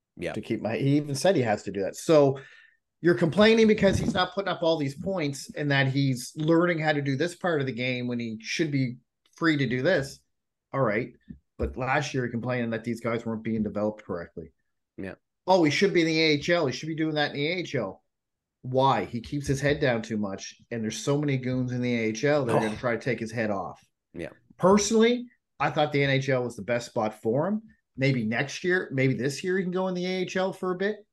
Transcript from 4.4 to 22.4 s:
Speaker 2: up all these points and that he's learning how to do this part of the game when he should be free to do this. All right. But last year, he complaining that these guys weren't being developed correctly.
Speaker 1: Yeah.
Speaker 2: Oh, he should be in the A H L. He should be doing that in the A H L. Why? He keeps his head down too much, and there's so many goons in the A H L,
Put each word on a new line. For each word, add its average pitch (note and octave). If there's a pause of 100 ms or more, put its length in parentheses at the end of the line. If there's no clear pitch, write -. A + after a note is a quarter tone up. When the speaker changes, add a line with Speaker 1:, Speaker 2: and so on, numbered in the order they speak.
Speaker 2:
up -
all E3
these C#3
points D#3+
and D3
that C#3
he's C3+
learning E3
how D#3
to C#3+
do C#3
this E3
part E3
of C3
the B2+
game B2
when A#2+
he A2+
should -
be C3 (400)
free D#3+
to C#3
do B2+
this. D3 (540)
All C3+
right. G#2 (440)
But -
last C3+
year, C3
he A#2+
complaining A#2+
that A2
these A2+
guys A#2
weren't A2
being A2+
developed G#2
correctly. E2+ (460)
Speaker 1:
Yeah. F#2+ (340)
Speaker 2:
Oh, F3+
he D3
should E3+
be F3
in D#3+
the D#3+
A D#3+
H C#3+
L. F3
He B2+
should D#3
be D#3+
doing D#3
that D3
in B2
the C#3+
A F3
H D3
L. G2 (580)
Why? B2+
He A#2
keeps C#3+
his C#3
head C#3+
down B2
too A2
much, F#2+ (140)
and A#2
there's G#2+
so C#3+
many C#3+
goons B2+
in B2
the B2
A A#2 (100)
H A2
L, C#3+